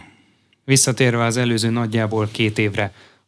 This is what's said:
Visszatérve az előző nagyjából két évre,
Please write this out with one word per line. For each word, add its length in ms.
Visszatérve 580
az 140
előző 320
nagyjából 640
két 260
évre, 360